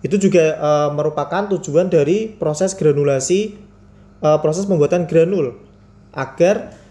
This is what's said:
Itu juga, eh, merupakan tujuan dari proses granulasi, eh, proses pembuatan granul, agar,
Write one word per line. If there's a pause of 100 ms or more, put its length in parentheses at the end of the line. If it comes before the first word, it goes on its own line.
Itu
juga,
eh,
merupakan
tujuan
dari
proses
granulasi, (800)
eh,
proses
pembuatan
granul, (600)
agar, (160)